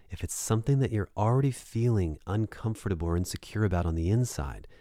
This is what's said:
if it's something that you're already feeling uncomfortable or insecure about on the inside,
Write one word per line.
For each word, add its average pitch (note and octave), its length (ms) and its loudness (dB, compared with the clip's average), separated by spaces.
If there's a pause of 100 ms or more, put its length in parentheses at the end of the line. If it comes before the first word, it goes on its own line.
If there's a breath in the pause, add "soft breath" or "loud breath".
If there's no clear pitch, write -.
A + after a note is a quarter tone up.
if - 160 -8
it's - 100 -8
something A2+ 440 0
that A#2+ 120 2
you're G#2 240 -2
already B2+ 360 2
feeling A2 760 0
uncomfortable F2+ 800 -2
or E2+ 80 2
insecure - 480 -2
about F2 220 2
on E2 100 0
the E2 140 2
inside, G#2 580 0 (140 soft breath)